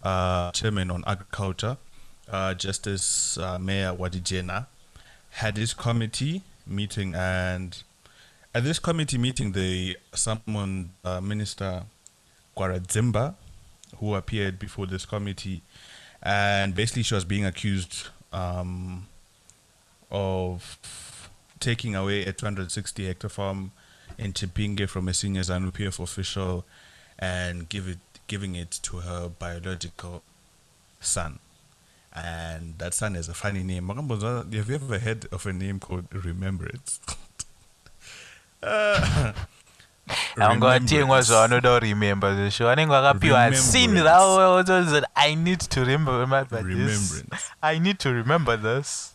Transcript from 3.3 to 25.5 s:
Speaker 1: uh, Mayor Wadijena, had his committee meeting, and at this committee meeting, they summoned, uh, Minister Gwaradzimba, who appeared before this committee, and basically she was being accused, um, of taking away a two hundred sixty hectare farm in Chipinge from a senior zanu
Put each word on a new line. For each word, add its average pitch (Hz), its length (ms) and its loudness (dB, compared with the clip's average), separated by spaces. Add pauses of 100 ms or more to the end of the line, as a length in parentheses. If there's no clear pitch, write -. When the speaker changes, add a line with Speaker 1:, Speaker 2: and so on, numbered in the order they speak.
Speaker 1:
uh, 90 220 -6
Mayor 95 340 -2
Wadijena, 90 720 -6 (680)
had 110 260 -4
his 113 160 -2
committee 120 680 -2 (260)
meeting, 98 480 -4
and 92 680 -4 (720)
at 120 100 0
this 160 160 -2
committee 160 380 -2
meeting, 120 360 -2
they 92 420 -2 (180)
summoned, 101 760 -4 (160)
uh, 90 160 -4
Minister 98 640 -6 (720)
Gwaradzimba, 104 760 0 (640)
who 107 160 -2
appeared 95 440 -4
before 101 260 -8
this 92 200 -8
committee, 98 560 -8 (600)
and 101 540 2
basically 113 280 -2
she 113 120 -2
was 92 100 -2
being 98 200 -2
accused, 95 640 -4 (240)
um, 90 760 -8 (1040)
of 95 680 -4 (840)
taking 117 360 -2
away 98 300 -2
a 95 80 -4
two - 120 -8
hundred 98 260 -6
sixty 101 360 -8
hectare 92 220 -8
farm 98 420 -6 (460)
in 98 160 -6
Chipinge 101 540 -4
from 92 200 -4
a 90 60 -2
senior 95 280 -2
zanu 90 320 -2